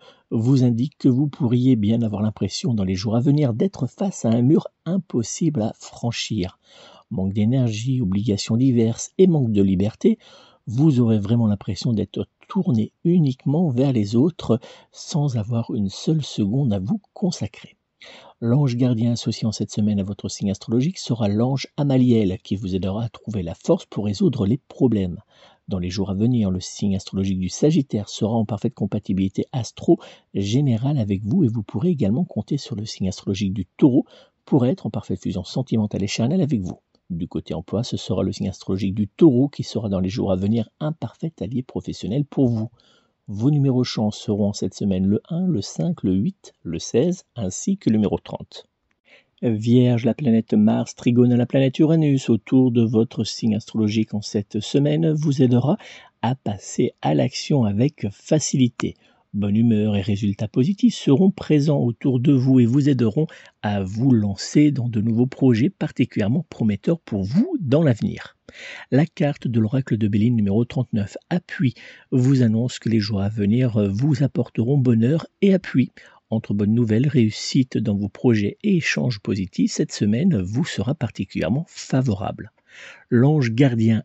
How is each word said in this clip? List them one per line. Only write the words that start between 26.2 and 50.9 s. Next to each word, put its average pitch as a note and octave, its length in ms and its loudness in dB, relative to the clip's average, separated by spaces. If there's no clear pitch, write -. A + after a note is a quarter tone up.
le F#2 120 -2
signe - 340 -4
astrologique F#2+ 440 -4
du F#2 100 -4
Sagittaire C3+ 580 0
sera A2+ 280 -2
en A2+ 100 0
parfaite A2 280 -4
compatibilité G2 800 -2
astro - 480 0
générale A#2+ 640 0
avec G#2 280 -2
vous C#3 180 0
et A#2+ 60 2
vous A#2 120 -4
pourrez C3 280 -4
également B2+ 340 0
compter - 340 -6
sur - 200 -12
le G#2 80 -8
signe G2 240 -6
astrologique G2 440 -4
du G2 120 -6
Taureau C3+ 400 2
pour C3 200 2
être C#3 200 -2
en - 40 -6
parfaite G2 320 -6
fusion F#2 220 -6
sentimentale A2 600 -4
et G2+ 40 -2
charnelle D3 340 -2
avec C3 200 -2
vous. F2 180 -10
Du E2+ 180 -6
côté - 260 -8
emploi, F#2 300 -4
ce - 140 -6
sera F#2+ 260 -4
le F#2+ 80 -2
signe G2+ 180 -6
astrologique F#2+ 460 -6
du G#2+ 140 -4
Taureau C#3 400 4
qui - 140 -10
sera G#2+ 260 -6
dans G2 100 0
les F#2 100 -2
jours G2 220 -2
à F#2 60 2
venir G#2+ 320 -2
un D#3 140 -6
parfait D#3+ 480 -10
allié B2 220 -6
professionnel G#2 600 -6
pour C#3 240 0
vous. A2+ 220 -2
Vos A2 200 0
numéros C#3 320 2
chance G#2+ 340 -4
seront G2+ 360 -2
cette G2 200 -6
semaine F#2+ 320 -2
le G2+ 240 0
un, E3+ 160 -4
le D3+ 160 0
cinq, E3 400 -6
le F#2+ 140 0
huit, - 380 -4
le E2 160 -8
seize F3 460 -2
ainsi A2+ 420 -4
que - 140 0
le A2 60 2
numéro F2+ 200 2
trente. - 480 -14
Vierge, A#2 600 4
la A2+ 120 0
planète A2+ 400 0
Mars A2+ 400 2